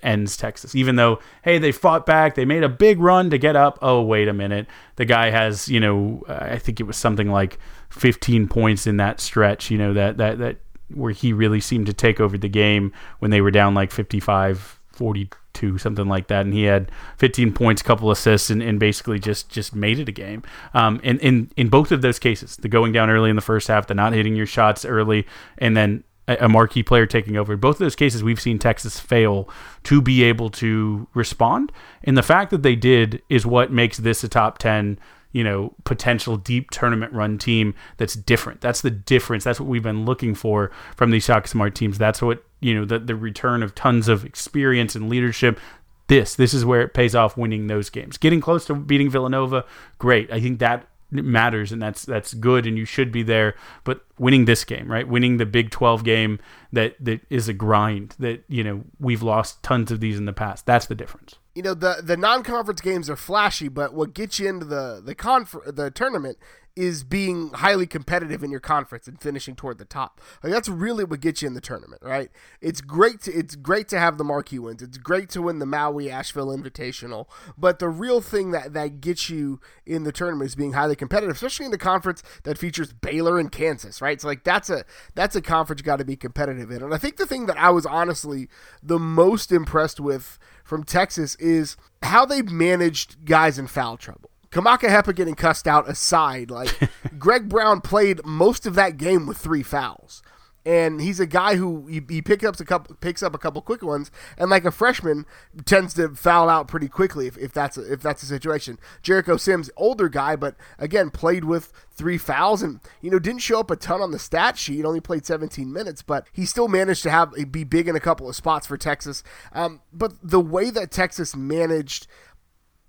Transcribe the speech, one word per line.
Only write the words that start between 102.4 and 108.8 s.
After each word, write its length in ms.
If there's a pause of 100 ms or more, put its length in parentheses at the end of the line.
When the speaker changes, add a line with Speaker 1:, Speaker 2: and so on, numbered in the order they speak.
Speaker 2:
up 140
a 60
couple, 320
picks 260
up 120
a 40
couple 220
quick 220
ones, 280 (280)
and 100
like 160
a 60
freshman, 560 (400)
tends 280
to 200
foul 340
out 180
pretty 220
quickly 380
if, 100
if 160
that's 240
a, 160
if 80
that's 220
the 40
situation. 520 (240)